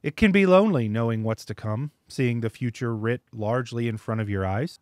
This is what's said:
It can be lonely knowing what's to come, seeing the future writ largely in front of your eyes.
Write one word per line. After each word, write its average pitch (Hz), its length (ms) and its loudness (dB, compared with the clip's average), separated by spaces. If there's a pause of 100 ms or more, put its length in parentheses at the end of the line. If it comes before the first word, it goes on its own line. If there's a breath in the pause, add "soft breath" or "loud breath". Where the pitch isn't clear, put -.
It 147 100 -6
can 208 160 4
be 190 160 4
lonely 180 420 4
knowing 113 360 -2
what's 110 220 -4
to 107 100 -10
come, 113 340 -6 (160)
seeing 120 360 0
the 113 60 -2
future 117 460 -4
writ 113 280 -2 (100)
largely 117 560 -2
in 110 80 -4
front 110 240 -4
of 104 100 -2
your 95 160 0
eyes. 110 360 -4